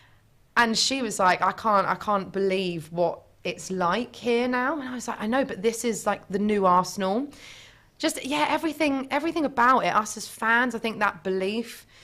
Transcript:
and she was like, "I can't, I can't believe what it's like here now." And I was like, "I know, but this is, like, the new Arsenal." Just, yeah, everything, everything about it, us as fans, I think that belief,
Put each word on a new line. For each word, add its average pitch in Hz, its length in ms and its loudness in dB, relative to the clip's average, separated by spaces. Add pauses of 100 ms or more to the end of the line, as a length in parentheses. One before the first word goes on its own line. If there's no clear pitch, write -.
(560)
and 226 200 4
she 262 260 0
was 214 160 -4
like, 185 240 4
"I 185 100 2
can't, 202 340 2
I 180 80 0
can't 190 360 -2
believe 185 600 -2
what 170 300 0 (220)
it's - 260 -8
like 185 440 -2
here 240 320 0
now." 254 320 -2
And 254 100 -8
I 254 60 -10
was 240 140 -10
like, - 120 -6
"I 214 60 -4
know, 262 180 2
but 190 180 -8
this 226 220 0
is, 220 220 -2
like, - 220 -2
the 190 100 -2
new 208 280 2
Arsenal." 190 640 2 (680)
Just, - 260 -2
yeah, 294 260 0
everything, 294 600 0
everything 320 340 0
about 254 360 4
it, 170 140 2
us 214 220 0
as 214 120 -10
fans, 233 460 2
I 226 40 -6
think 220 200 -6
that 202 260 0
belief, 196 600 -4 (180)